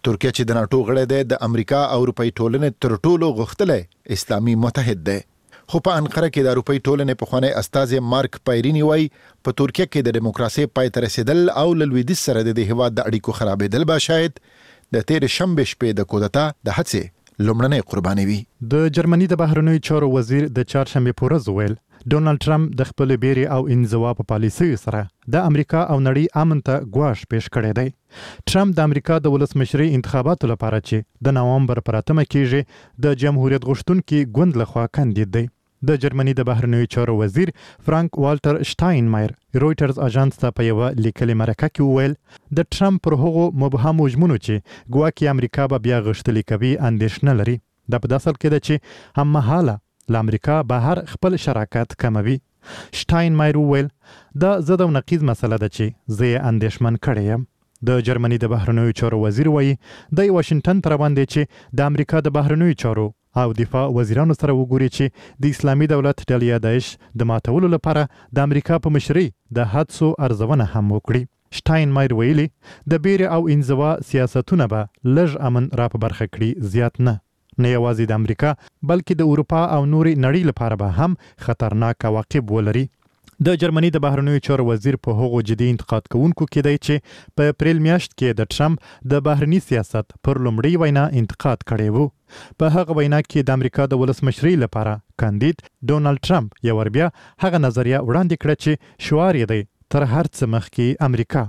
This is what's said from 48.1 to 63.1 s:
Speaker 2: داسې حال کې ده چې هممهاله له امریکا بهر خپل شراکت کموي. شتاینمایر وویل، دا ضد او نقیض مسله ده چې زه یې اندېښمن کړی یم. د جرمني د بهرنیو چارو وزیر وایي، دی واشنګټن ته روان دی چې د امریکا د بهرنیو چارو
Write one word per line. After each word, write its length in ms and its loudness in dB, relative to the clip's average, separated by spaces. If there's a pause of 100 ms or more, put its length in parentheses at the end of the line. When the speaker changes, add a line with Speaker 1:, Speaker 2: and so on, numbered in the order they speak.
Speaker 2:
داسې 180 -2
حال 100 -6
کې 140 0
ده 120 2
چې 80 0 (440)
هممهاله 560 2 (400)
له 100 0
امریکا 320 0 (140)
بهر 320 0 (100)
خپل 320 -2
شراکت 500 -4 (100)
کموي. 300 0 (640)
شتاینمایر 600 2
وویل، 280 2 (540)
دا 80 4 (200)
ضد 160 4
او 100 2
نقیض 340 0
مسله 320 -2
ده 140 -2
چې 400 -4
زه 80 0
یې 140 2 (120)
اندېښمن 560 0
کړی 180 0 (100)
یم. 100 -4 (460)
د 180 2
جرمني 340 0
د 120 0
بهرنیو 480 0
چارو 180 0
وزیر 340 0
وایي، 220 2 (400)
دی 180 2
واشنګټن 480 2
ته 140 2
روان 240 2
دی 60 2
چې 540 -4
د 120 2
امریکا 340 0
د 120 0
بهرنیو 460 2
چارو 220 0 (340)